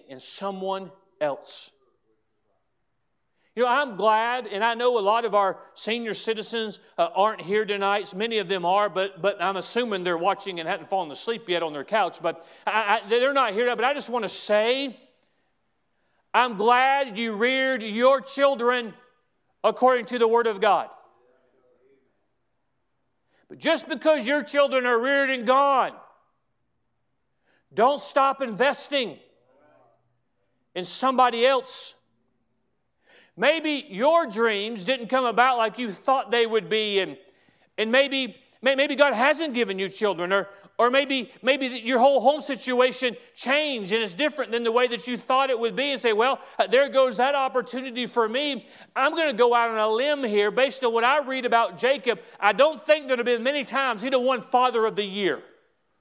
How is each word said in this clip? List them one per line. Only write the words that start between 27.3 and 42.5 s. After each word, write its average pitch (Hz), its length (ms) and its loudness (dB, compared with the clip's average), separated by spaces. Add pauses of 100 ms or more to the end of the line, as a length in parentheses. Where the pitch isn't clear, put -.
don't 247 260 2
stop 269 440 0
investing 240 760 -2 (1600)
in 180 80 -6
somebody 240 600 0
else. - 520 0 (1400)
Maybe 302 480 0
your 294 380 2
dreams 214 580 -2
didn't 240 260 -4
come 254 160 0
about 240 340 2
like 220 180 -2
you 240 140 -6
thought 247 400 -2
they 233 160 2
would 214 240 -2
be, 214 260 0
and, 170 200 -2 (600)
and 220 140 -2
maybe, 262 440 2 (280)
may-, 262 100 4
maybe 277 220 0
God 277 180 4
hasn't 277 400 0
given 208 240 -2
you 190 120 -4
children, 185 440 -2
or, 196 160 2 (300)
or 233 100 4
maybe, 269 420 0 (120)
maybe 269 240 0
your 240 320 -2
whole 269 200 6
home 277 220 2
situation 254 760 0 (200)